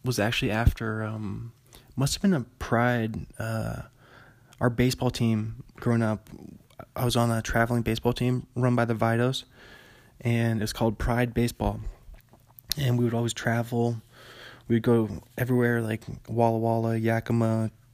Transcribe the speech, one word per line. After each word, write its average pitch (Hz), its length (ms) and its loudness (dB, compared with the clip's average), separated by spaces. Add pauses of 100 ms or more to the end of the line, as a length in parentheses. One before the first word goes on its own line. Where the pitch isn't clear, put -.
was 123 160 -2
actually 110 320 0
after, 110 500 0
um, 110 500 -8 (440)
must 135 180 0
have - 80 -8
been 196 100 4
a 143 100 2 (180)
Pride, 113 680 0 (120)
uh, 113 440 -4 (760)
our 123 100 2
baseball 123 400 0
team 113 540 -2 (120)
growing 117 260 2
up. 107 260 -2 (680)
I 123 100 -4
was 120 120 2
on 117 140 4
a 113 120 0
traveling 117 400 2
baseball 113 300 0
team 123 420 -2
run 123 200 2
by 117 100 2
the 117 100 0
Vitos, 117 500 0 (760)
and 117 420 0
it's 107 100 -4
called 113 260 0
Pride 120 360 0
Baseball. 110 460 0 (1000)
And 123 200 2
we 120 60 2
would 117 100 0
always 117 180 0
travel. 117 680 0 (680)
We'd 117 140 2
go 117 260 4 (280)
everywhere, 120 460 2
like 110 200 -4 (260)
Walla 113 300 2
Walla, 113 380 0
Yakima, 113 720 0 (240)